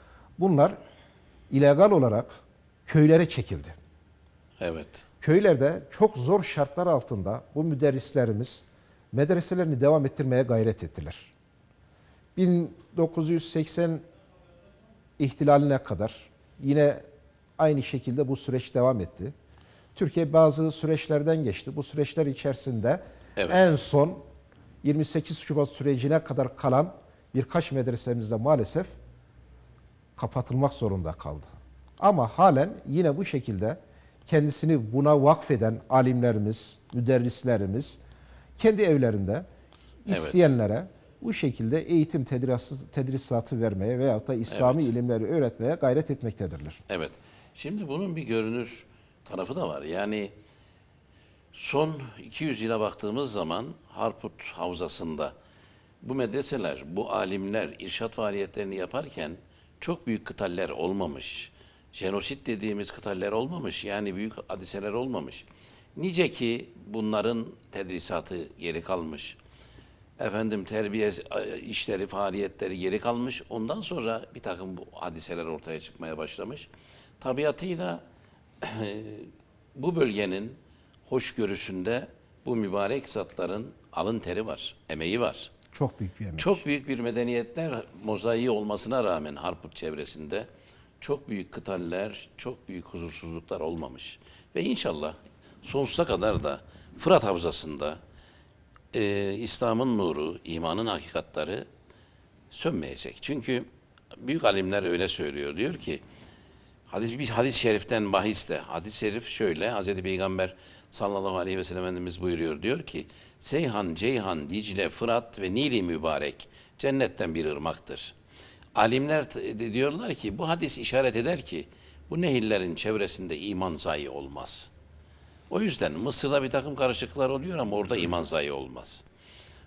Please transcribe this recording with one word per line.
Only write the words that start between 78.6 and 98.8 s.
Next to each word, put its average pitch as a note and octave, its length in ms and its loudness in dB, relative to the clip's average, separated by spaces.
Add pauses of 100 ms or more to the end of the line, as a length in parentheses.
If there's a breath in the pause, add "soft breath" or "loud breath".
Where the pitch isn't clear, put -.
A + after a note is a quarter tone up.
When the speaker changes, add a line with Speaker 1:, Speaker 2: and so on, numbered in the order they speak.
Speaker 2:
<clears throat> G#2+ 1120 -10
bu D#3 200 -2
bölgenin G#2 580 0 (560 soft breath)
hoşgörüsünde A2 960 -2 (380)
bu B2+ 100 -2
mübarek G2+ 540 -2
zatların F#2+ 640 -4 (220)
alın G2+ 260 -2
teri F2+ 260 -6
var, - 300 -10 (140)
emeği E2 300 -2
var. - 320 -4 (240)
Speaker 1:
Çok - 240 -4
büyük G2+ 200 -8
bir G#2+ 60 -8
emek. D#2+ 140 -8
Speaker 2:
Çok F#3 260 0
büyük C#3+ 220 -2
bir C3 120 -4
medeniyetler A#2+ 840 -2 (180)
mozaiği A2+ 460 0
olmasına G#2+ 540 0
rağmen D2+ 320 -2
Harput D#2+ 400 -8
çevresinde D2+ 720 -8 (540 soft breath)
çok C#3+ 280 -6
büyük F#2+ 220 -8
kıtaller, F#2 880 -6
çok - 320 -12
büyük F2+ 160 -10
huzursuzluklar E2 760 -10
olmamış. D#2 600 -8 (360 soft breath)
Ve - 80 0
inşallah E2 500 -2 (480 soft breath)
sonsuza C#3+ 440 0
kadar F#2 380 0
da C#2+ 180 -4 (360 loud breath)
Fırat E3 260 6
Havzası'nda, D#2+ 760 -2 (960 soft breath)